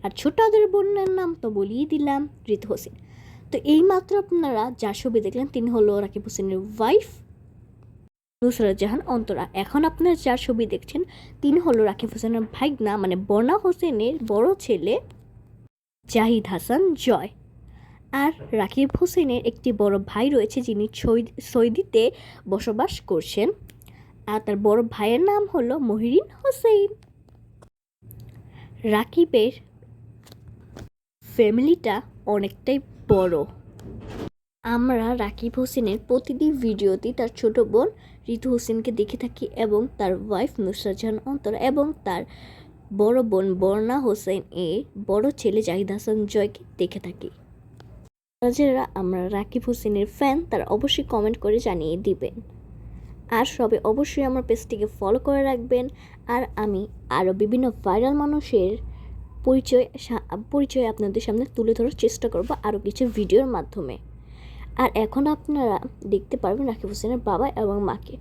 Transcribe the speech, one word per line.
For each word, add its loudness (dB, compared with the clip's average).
আর -6
ছোট -2
আদরের 6
বোনের 2
নাম -2
তো -8
বলিয়ে -2
দিলাম, 0
ঋতু -2
হোসেন। -6
তো -2
এইমাত্র 4
আপনারা 0
যার -4
ছবি 0
দেখলেন, -2
তিনি -2
হলো 4
রাকিব -6
হোসেনের -4
ওয়াইফ 2
নুসরাত 2
জাহান -2
অন্তরা। -2
এখন 0
আপনারা 2
যার 0
ছবি 0
দেখছেন, -6
তিনি 6
হলো 4
রাকিব 0
হোসেনের -2
ভাইগনা, -2
মানে 0
বর্ণা 2
হোসেনের 0
বড় 4
ছেলে 0
জাহিদ 2
হাসান 0
জয়। 0
আর 0
রাকিব 0
হোসেনের 0
একটি -2
বড় 2
ভাই 0
রয়েছে, 2
যিনি -2
সৌদ-, 0
সৌদিতে 2
বসবাস -2
করছেন। 0
আর -2
তার 0
বড় 4
ভাইয়ের 0
নাম 2
হলো 0
মহিরিন 2
হোসেন। 4
রাকিবের 2
ফ্যামিলিটা 2
অনেকটাই -2
বড়। 6
আমরা 0
রাকিব -6
হোসেনের 0
প্রতিটি 0
ভিডিওতেই 0
তার -2
ছোট 0
বোন 4
ঋতু -4
হোসেনকে -2
দেখে -2
থাকি -8
এবং 0
তার 0
ওয়াইফ -2
নুসরাত -4
জাহান -4
অন্তরা -4
এবং 0
তার -4
বড় 4
বোন 2
বর্ণা 2
হোসেন -2
এর -4
বড় 2
ছেলে 0
জাহিদ -2
হাসান -2
জয়কে -2
দেখে -4
থাকি। -14
যারা 2
আমরা -2
রাকিব -4
হোসেনের 0
ফ্যান, 0
তারা -2
অবশ্যই 0
কমেন্ট 0
করে 0
জানিয়ে -2
দিবেন। -4
আর 2
সবাই 0
অবশ্যই 0
আমার -2
পেজটিকে -2
ফলো -2
করে 0
রাখবেন। 0
আর 0
আমি -2
আরও 2
বিভিন্ন 2
ভাইরাল 0
মানুষের 0
পরিচয় 4
সা-, -8
পরিচয় 0
আপনাদের -2
সামনে -2
তুলে 2
ধরার 0
চেষ্টা 0
করব -2
আরও -2
কিছু -2
ভিডিওর 2
মাধ্যমে। -6
আর 2
এখন 0
আপনারা 0
দেখতে -2
পারবেন -2
রাকিব -6
হোসেনের -4
বাবা 0
এবং -2
মাকে। -6